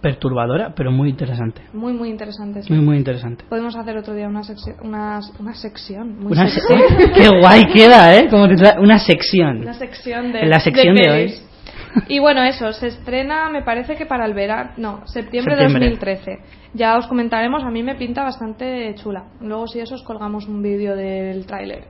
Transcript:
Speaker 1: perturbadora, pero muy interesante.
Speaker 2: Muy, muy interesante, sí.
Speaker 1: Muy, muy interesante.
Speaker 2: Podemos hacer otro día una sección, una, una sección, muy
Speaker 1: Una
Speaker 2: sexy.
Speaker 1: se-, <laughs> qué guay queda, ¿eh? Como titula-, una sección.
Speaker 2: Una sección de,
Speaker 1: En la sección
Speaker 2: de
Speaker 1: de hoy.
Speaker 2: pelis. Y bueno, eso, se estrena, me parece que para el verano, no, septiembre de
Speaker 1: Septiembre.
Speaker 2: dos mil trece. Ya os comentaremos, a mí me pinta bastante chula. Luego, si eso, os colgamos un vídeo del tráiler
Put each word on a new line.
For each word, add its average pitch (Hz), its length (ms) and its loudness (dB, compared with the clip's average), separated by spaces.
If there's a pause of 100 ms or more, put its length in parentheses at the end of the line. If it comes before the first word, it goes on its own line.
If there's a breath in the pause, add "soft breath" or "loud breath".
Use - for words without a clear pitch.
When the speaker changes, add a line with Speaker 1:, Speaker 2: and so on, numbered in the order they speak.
Speaker 1:
perturbadora, 127 680 -4
pero 127 160 -4
muy 135 160 0
interesante. 123 540 -8 (100)
Speaker 2:
Muy, 233 220 -8
muy 233 160 -8
interesante, 208 520 -14
sí. - 120 -8
Speaker 1:
Muy, 156 100 2
muy 147 140 2
interesante. 123 500 -8
Speaker 2:
Podemos 233 260 -8
hacer 226 220 -12
otro 214 160 -12
día 208 160 -10
una 208 140 -8
sección, 208 400 -16
una, 214 360 -10 (220)
una 220 140 -14
sección, 214 640 -16
muy 202 120 -6
Speaker 1:
Una 175 140 2
Speaker 2:
sexy. - 280 0
Speaker 1:
se-, 359 380 4
<laughs> - 20 -6
qué 359 140 8 (120)
guay 196 320 8
queda, 214 420 10
¿eh? 254 160 6
Como 202 160 4
titula-, 190 320 6
una 208 200 6
sección. 160 640 0
Speaker 2:
Una 233 100 -12
sección 240 600 -10
de, 226 80 -6
Speaker 1:
En 156 100 0
la 160 100 4
sección 170 340 4
Speaker 2:
de 202 80 6
Speaker 1:
de 160 80 4
hoy. 147 140 2
Speaker 2:
pelis. - 260 -10 (580 loud breath)
Y 285 100 -2
bueno, 277 240 2
eso, 254 320 -2
se 240 140 -8
estrena, 269 600 -6
me 294 140 -8
parece 247 340 -6
que 311 80 -10
para 254 220 -6
el 214 80 -6
verano, 214 420 -6
no, 208 300 -12
septiembre 247 480 -6
de 277 80 2
Speaker 1:
Septiembre. 269 240 2
Speaker 2:
dos - 60 2
mil 226 60 -8
trece. 196 400 -10 (360 soft breath)
Ya 226 240 0
os 240 80 -6
comentaremos, 240 580 -4
a 247 60 -8
mí 226 120 -8
me 262 120 -8
pinta 247 300 -8
bastante 240 720 -10
chula. 196 280 -14 (160)
Luego, 220 280 -10
si 233 120 -12
eso, 233 140 -14
os 254 80 -18
colgamos 208 460 -12
un 208 140 -10
vídeo 202 340 -4
del 190 500 -8
tráiler 196 440 -14